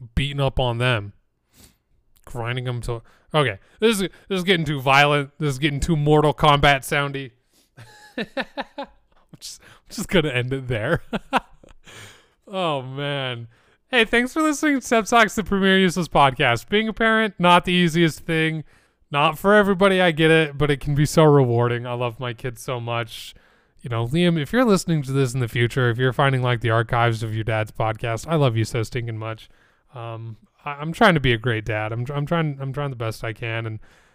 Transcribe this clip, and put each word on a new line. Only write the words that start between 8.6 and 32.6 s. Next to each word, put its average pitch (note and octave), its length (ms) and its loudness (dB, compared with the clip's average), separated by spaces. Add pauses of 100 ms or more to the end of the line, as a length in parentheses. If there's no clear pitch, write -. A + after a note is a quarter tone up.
just, - 220 -18
I'm - 280 -20
just - 200 -10
gonna D#3 200 2
end B2 220 -4
it C3+ 160 -6
there. B2 440 -2
<laughs> - 0 - (1400)
Oh, E3 280 -2
man. C3 680 -8 (400)
Hey, B3 160 2
thanks A#3+ 300 0
for D#4+ 80 -2
listening D4 400 0
to - 40 -18
Step A3+ 200 0
Talks, A#3 300 2
the G#3+ 80 -2
premier F#3+ 340 2
useless F3+ 320 0
podcast. C3+ 580 2
Being A3 220 0
a G#3+ 40 -6
parent, A3 460 0
not F3 240 6
the F#3 80 -2
easiest E3+ 500 2
thing. D#3+ 440 -4 (440)
Not D3+ 300 0
for G3 140 4
everybody, G3 480 4
I F3+ 100 4
get D#3+ 200 4
it, D#3 260 2
but D3 120 0
it C#3 120 -2
can D3 120 -4
be D3 120 2
so D#3+ 180 4
rewarding. A#2+ 640 4
I B2 80 -6
love A#2+ 260 -6
my B2 140 -8
kids A2+ 280 -10
so B2 200 -8
much. A#2 520 -8 (480)
You - 80 -14
know, A#2 160 -2
Liam, E3+ 320 2
if C#3+ 140 -4
you're B3+ 140 4
listening F3 380 2
to C3 100 -6
this C3+ 200 0
in C3 60 -4
the A#2+ 80 -2
future, A#2+ 420 0
if A2+ 80 0
you're B2+ 140 2
finding, C3+ 300 2
like, B2 180 0
the A2+ 120 0
archives A#2 520 0
of A2 100 -6
your A2 120 -6
dad's A2 260 -2
podcast, A2+ 560 -6
I E3 80 -2
love C3 220 2
you A2 80 2
so A#2 180 -4
stinking A#2 340 -8
much. A2 320 -12 (460)
Um, A2+ 400 -14 (300)
I, C#3+ 60 -8
I'm D3 200 -8
trying G#3+ 220 4
to D3 80 2
be B2+ 100 2
a A#2 60 2
great A2 260 -4
dad. G#2+ 300 -6
I'm, A#2+ 200 -6
I'm C#3+ 120 -4
trying, D#3 340 -4
I'm C3+ 140 -10